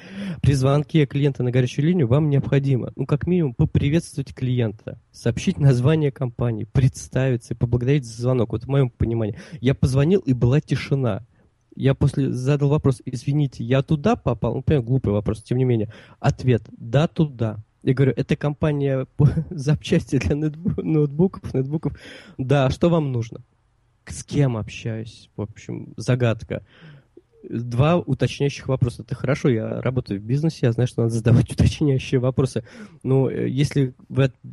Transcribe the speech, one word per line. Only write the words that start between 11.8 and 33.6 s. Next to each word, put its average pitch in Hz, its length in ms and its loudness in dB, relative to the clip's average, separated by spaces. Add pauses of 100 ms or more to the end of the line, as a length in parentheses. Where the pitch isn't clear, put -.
после 139 380 0
задал 139 380 0
вопрос: 143 360 2
"Извините, 131 580 -2
я 131 180 2
туда 160 340 0
попал?" 117 400 -2
Ну, 131 60 -4
понятно, 131 260 2
глупый 123 240 0
вопрос, 101 320 -2
тем 127 140 -2
не 131 80 2
менее. 110 260 0 (280)
Ответ: - 440 2 (140)
"Да, 120 300 0
туда". 117 500 -2 (280)
Я 131 80 2
говорю: 127 220 2
"Это 135 200 -2
компания 143 720 -2 (100)
по 147 140 6 (100)
<laughs> 151 120 -6
запчасти 151 680 0
для 143 180 0
нетбу-, 156 460 -4
ноутбуков, 156 720 0
нетбуков?" 139 400 -4 (440)
"Да, 131 280 2
а 131 60 2
что - 180 2
вам 156 220 2
нужно?" 117 300 -6 (640)
"С - 160 -12
кем 131 340 0
общаюсь?" 110 800 -10
В 107 60 -6
общем, - 520 -12
загадка. 120 680 -2 (840)
Два 123 500 0
уточняющих - 720 -2
вопроса. 127 360 -2
Это - 100 -10
хорошо, 131 360 0
я 113 300 -2
работаю 123 400 -2
в 104 40 -10
бизнесе, 143 420 -2
я 120 60 4
знаю, 120 160 0
что - 160 -2
надо 117 100 0
задавать 117 380 4
<laughs> - 0 -
уточняющие - 680 2
вопросы. 127 440 0 (400)
Но, 135 260 2
э, - 180 -2
если 131 460 0 (160)